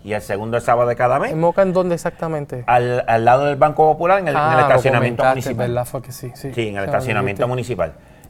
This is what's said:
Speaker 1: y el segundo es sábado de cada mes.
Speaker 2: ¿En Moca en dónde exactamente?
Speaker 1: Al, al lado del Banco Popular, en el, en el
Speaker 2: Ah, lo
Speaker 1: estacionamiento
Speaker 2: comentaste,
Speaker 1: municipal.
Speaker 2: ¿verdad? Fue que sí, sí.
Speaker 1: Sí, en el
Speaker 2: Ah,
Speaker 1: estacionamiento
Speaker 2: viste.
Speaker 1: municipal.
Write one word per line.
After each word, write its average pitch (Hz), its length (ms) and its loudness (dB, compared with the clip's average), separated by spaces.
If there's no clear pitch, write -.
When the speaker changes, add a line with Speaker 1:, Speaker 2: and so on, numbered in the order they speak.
Speaker 1:
y 101 100 -6
el 104 100 -4
segundo 110 340 -4
es 110 60 -2
sábado 120 260 2
de 120 60 0
cada 127 240 0
mes. 170 140 -4
Speaker 2:
¿En 160 60 -4
Moca 170 220 2
en 190 100 2
dónde 180 220 0
exactamente? 156 720 -6
Speaker 1:
Al, 123 420 2
al 113 160 2
lado 127 220 4
del 143 120 0
Banco 151 340 4
Popular, 175 260 2
en 185 100 -2
el, 143 60 -2
en 151 80 2
el - 20 2
Speaker 2:
Ah, 160 120 2
lo 151 60 6
Speaker 1:
estacionamiento 127 600 2
Speaker 2:
comentaste, 131 300 2
Speaker 1:
municipal. 123 160 -4
Speaker 2:
¿verdad? 120 180 -2
Fue 131 160 -10
que 127 100 -18
sí, 123 220 -12
sí. 139 180 -12
Speaker 1:
Sí, 117 180 -4
en 101 80 -8
el 98 40 -4
Speaker 2:
Ah, 98 40 -2
Speaker 1:
estacionamiento 110 560 -2
Speaker 2:
viste. 120 60 0
Speaker 1:
municipal. 110 460 -4